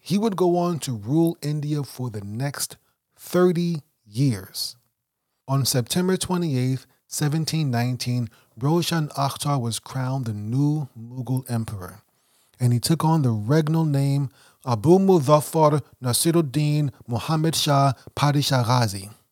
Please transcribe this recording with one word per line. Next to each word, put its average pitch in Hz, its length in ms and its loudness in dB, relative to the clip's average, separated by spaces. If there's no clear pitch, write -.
he - 180 -2
would 208 180 0
go 175 220 2
on 175 220 -2
to 135 140 -6
rule 151 480 0
India 147 420 -4
for 127 260 -10
the 104 120 -10
next 113 540 -6
thirty 170 680 0
years. 107 680 -4
On 135 160 0
September 180 540 0
twenty-eighth, 135 680 -2
seventeen 151 640 -2
nineteen, 123 580 -2
Roshan 156 520 0
Akhtar 139 520 -2
was 117 180 -6
crowned 131 460 -6
the 110 80 -4
new 135 560 -2
Mughal 127 500 -6
emperor, 110 520 -6
and 123 140 2
he 120 60 2
took 160 260 0
on 160 160 4
the 123 120 2
regnal 151 540 2
name 139 420 0
Abu 135 340 4
Muzaffar 151 840 4
Nasiruddin 147 920 2
Muhammad 156 480 0
Shah 139 380 2
Padishah 139 500 2
Ghazi. 104 440 0